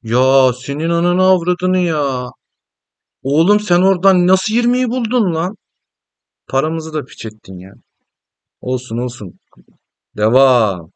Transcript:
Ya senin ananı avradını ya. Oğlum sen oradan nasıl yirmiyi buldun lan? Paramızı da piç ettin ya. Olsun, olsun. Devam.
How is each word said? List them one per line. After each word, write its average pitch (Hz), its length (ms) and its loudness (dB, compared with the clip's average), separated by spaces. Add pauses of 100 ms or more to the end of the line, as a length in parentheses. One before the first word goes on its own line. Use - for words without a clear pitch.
Ya 131 500 2
senin 147 380 -6
ananı 175 320 0
avradını 185 560 0
ya. 139 520 -2 (920)
Oğlum 165 380 2
sen 180 220 0
oradan 185 440 2
nasıl 190 280 0
yirmiyi 240 340 0
buldun 226 460 0
lan? 180 220 -4 (920)
Paramızı 156 480 -2
da 147 100 -4
piç - 220 -12
ettin 107 320 -10
ya. 92 140 -14 (880)
Olsun, 123 380 -4
olsun. 113 420 -8 (760)
Devam. 113 800 2